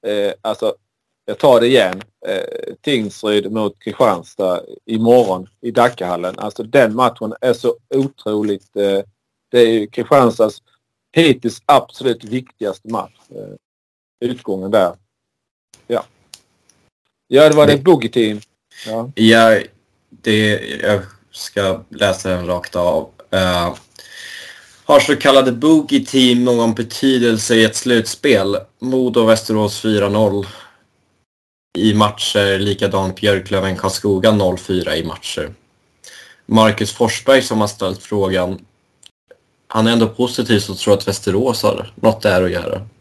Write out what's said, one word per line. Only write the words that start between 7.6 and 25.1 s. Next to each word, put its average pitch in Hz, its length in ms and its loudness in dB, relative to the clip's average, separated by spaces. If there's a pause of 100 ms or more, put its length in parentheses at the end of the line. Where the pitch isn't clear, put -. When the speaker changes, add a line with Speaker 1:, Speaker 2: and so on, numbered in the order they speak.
Speaker 1:
otroligt, 107 800 -4
eh, 98 240 0 (520)
det 123 80 4
är 117 80 6
ju 113 200 0
Kristianstads 117 760 0 (540)
hittills 147 500 0
absolut - 580 0
viktigaste 107 640 -8
match. 107 260 -8 (160)
Eh, - 1000 -16
utgången 98 420 -8
där. 92 240 2 (920)
Ja. 117 160 -4 (1200)
Ja, 147 220 6
det 147 60 2
var 147 120 6
det 147 80 4
Speaker 2:
Det 139 80 -6
Speaker 1:
Boogie 143 280 4
Team. 110 300 0 (440)
Ja. 113 300 -8
Speaker 2:
Ja, 113 440 6 (500)
det, 107 500 -2 (220)
jag 101 200 0 (300)
ska 95 580 -6
läsa 95 400 -4
den 87 180 -4
rakt 90 280 -6
av. 87 340 -2 (220)
Eh, 90 440 -2 (1120)
har 147 140 6
så 143 160 0